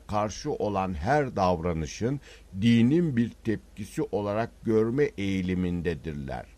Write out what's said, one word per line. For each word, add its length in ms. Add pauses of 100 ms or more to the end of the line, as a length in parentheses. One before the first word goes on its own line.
karşı 440
olan 420
her 420
davranışın 840 (420)
dinin 560
bir 120
tepkisi 720
olarak 480 (160)
görme 380 (140)
eğilimindedirler. 1300 (120)